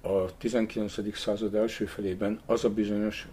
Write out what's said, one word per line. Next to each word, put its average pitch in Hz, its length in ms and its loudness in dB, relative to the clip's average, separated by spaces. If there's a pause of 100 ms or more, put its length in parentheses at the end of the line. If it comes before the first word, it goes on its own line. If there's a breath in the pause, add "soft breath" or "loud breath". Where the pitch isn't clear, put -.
a 92 360 0
tizenkilencedik 110 760 -2
század 104 400 -2
első 110 300 2
felében 101 640 -2
az 117 180 2
a 117 60 6
bizonyos 104 640 0